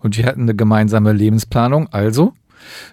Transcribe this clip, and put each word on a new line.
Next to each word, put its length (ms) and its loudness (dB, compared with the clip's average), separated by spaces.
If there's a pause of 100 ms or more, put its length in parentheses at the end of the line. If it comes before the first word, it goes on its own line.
Und 180 -2
wir 80 0
hatten 160 -2
eine 140 0
gemeinsame 560 2
Lebensplanung, 800 0
also 400 0 (600)